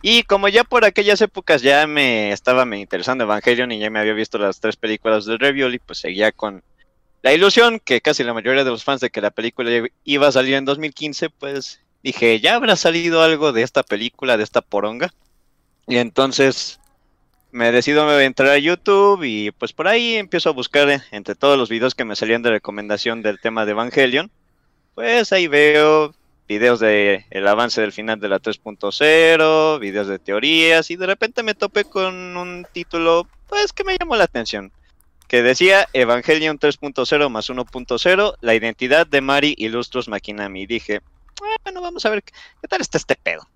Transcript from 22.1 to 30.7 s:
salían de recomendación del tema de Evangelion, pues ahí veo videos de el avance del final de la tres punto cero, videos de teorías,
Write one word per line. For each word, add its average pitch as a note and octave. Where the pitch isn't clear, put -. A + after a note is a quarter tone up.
salían A#2
de A#2
recomendación G#2
del G#2
tema A2+
de G#2
Evangelion, B2+
pues A#3
ahí F#3
veo D3+
videos A2+
de G#2
el G2
avance A2+
del G#2
final A2
de G#2
la G2
tres -
punto G2+
cero, D#3
videos G2+
de G2
teorías, D#3+